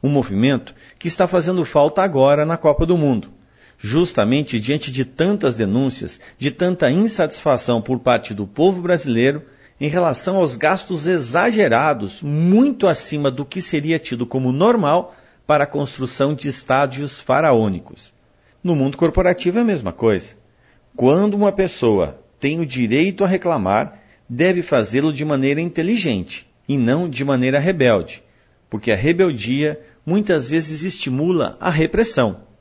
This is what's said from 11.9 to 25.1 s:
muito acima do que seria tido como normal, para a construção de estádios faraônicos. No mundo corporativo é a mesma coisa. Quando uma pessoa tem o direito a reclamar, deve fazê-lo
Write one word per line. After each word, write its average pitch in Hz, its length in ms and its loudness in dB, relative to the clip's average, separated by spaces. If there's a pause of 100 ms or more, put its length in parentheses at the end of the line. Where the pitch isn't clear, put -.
muito 185 680 2
acima 147 420 -2
do 135 140 -6
que 180 180 -10
seria 160 340 -2
tido 127 300 -4
como 131 240 -2
normal, 175 640 2 (300)
para 147 200 2
a - 20 -6
construção 139 680 -4
de 143 140 -8
estádios 135 720 -2
faraônicos. 120 920 0 (480)
No 175 140 0
mundo 135 200 0
corporativo 175 640 0
é - 20 2
a 240 40 2
mesma 135 280 -2
coisa. 107 420 0 (600)
Quando 180 380 2
uma 202 160 2
pessoa 113 680 0 (180)
tem 151 220 -2
o 165 60 -2
direito 139 580 0
a - 20 2
reclamar, 147 760 0 (280)
deve 170 340 0
fazê-lo 139 500 0